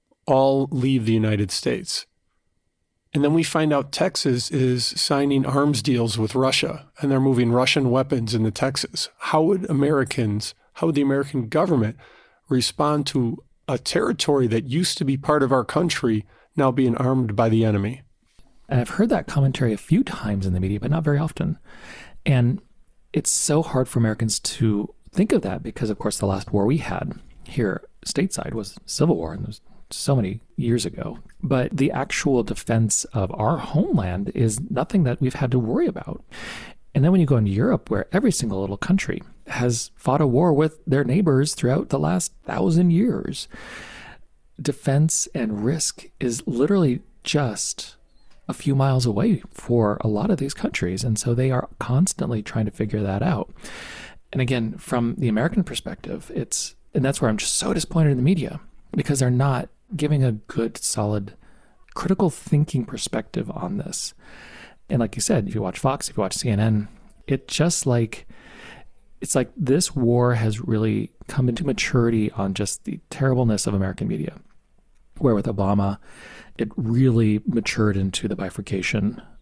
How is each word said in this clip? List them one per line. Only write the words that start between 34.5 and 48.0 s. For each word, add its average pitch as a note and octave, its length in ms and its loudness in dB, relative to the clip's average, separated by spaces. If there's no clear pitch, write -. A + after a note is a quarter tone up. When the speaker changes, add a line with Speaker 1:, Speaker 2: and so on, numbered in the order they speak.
Speaker 2:
nothing D#3 340 0
that B2 180 0
we've B2+ 120 0
had C3 180 -2
to B2+ 60 4
worry C3 280 0
about. - 360 -6
And C3+ 100 4
then F3 80 6
when F#3+ 80 6
you D#3+ 60 6
go C3+ 100 4
into G#2+ 140 4
Europe, B2+ 400 0
where - 220 -2
every G#3+ 200 4
single G2 280 -2
little G2 160 -4
country - 460 0
has B2 460 -2
fought C#3+ 280 0
a D3 40 4
war D3 280 4
with D3+ 320 0
their D#3+ 180 2
neighbors C#3+ 500 2
throughout - 360 0
the C#3 80 0
last D#3+ 340 0
thousand F3 480 2
years, - 540 0
defense C#3+ 720 0
and G#2+ 300 -4
risk C#3+ 420 -4
is A#2+ 280 -4
literally D#3 560 2
just - 720 -4